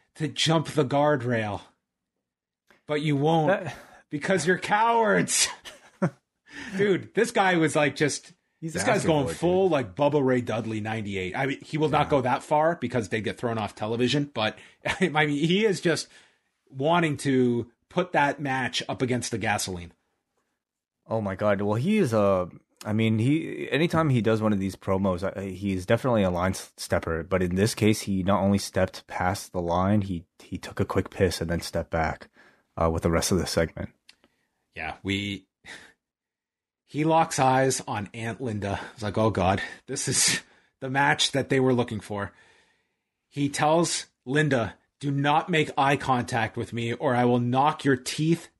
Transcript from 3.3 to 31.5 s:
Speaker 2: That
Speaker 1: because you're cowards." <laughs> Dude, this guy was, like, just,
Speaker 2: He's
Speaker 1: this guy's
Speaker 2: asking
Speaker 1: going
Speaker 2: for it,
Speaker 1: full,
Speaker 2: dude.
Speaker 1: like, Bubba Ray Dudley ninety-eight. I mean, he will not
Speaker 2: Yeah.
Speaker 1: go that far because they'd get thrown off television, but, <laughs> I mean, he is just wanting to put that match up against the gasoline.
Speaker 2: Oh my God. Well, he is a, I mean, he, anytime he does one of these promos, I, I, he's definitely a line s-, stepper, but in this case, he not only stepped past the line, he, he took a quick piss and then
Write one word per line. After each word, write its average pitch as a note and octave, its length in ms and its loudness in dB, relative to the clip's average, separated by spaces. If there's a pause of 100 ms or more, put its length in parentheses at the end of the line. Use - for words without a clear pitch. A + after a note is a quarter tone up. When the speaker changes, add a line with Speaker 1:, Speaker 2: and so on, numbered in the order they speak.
Speaker 2:
That F#3 260 -2 (340)
Speaker 1:
because D3+ 380 -2
you're F3+ 100 2
cowards." A3 920 2 (540)
<laughs> - 760 -8
Dude, F#3 360 0
this A#3 180 2
guy F#3 260 4
was, D#3 180 2
like, D3 200 2
just, - 380 -2 (260)
Speaker 2:
He's D#3+ 140 -10
Speaker 1:
this F3 100 -4
guy's G#3+ 140 2
Speaker 2:
asking D3+ 140 2
Speaker 1:
going C#3+ 160 2
Speaker 2:
for - 40 -4
it, D#2+ 40 -6
Speaker 1:
full, F3+ 300 2
Speaker 2:
dude. F3+ 80 2
Speaker 1:
like, B2 220 -2
Bubba D3 300 2
Ray B2+ 160 4
Dudley A2 400 -4
ninety-eight. G2+ 560 -4
I C3+ 80 -2
mean, C#3 160 -4
he - 160 -8
will D3+ 120 0
not D3 180 2
Speaker 2:
Yeah. - 40 -10
Speaker 1:
go C#3+ 100 4
that B2+ 220 -2
far D#3 320 2
because A#2+ 340 -4
they'd A2 140 -4
get G2+ 140 -6
thrown A#2 220 -4
off G#2 160 -6
television, B2 580 -2
but, G#2+ 240 -2 (260)
<laughs> - 160 -4
I F#3+ 100 2
mean, D3+ 200 2
he E3 360 0
is G3 140 0
just D#3+ 280 -2 (600)
wanting D#3 480 0
to B2 540 2 (180)
put F3+ 240 -2
that C#3+ 280 2
match C3 480 -4
up - 120 -6
against B2 300 -2
the A#2 60 -4
gasoline. F#2+ 560 -4 (1160)
Speaker 2:
Oh A2+ 120 -2
my G2 140 -4
God. G#2 260 0
Well, G#2 140 0
he F3+ 220 0
is D#3 140 2
a, G2 380 2 (340)
I G#2+ 100 -6
mean, A2 260 2
he, C#3+ 520 -2
anytime D#3+ 380 0
he A#2+ 120 4
does A2 200 2
one G#2+ 100 2
of G2+ 80 0
these F#2+ 160 -4
promos, F#2+ 480 -2
I, F#2+ 160 -6
I, G2 120 -8
he's F#2 340 -4
definitely A#2 380 2
a F#2 80 2
line F2+ 200 0
s-, - 240 -10
stepper, E2 480 -4
but F#2 180 -2
in F2+ 140 -2
this G2+ 200 2
case, G#2+ 260 2
he F#2+ 220 -2
not F#2+ 180 2
only G2 160 4
stepped - 500 -2
past - 460 -4
the F2+ 80 -4
line, F#2 400 2
he, F#2 240 -6 (140)
he - 180 -12
took - 240 -10
a F#2+ 40 0
quick - 260 -2
piss - 280 0
and E2 100 -4
then E2+ 120 -2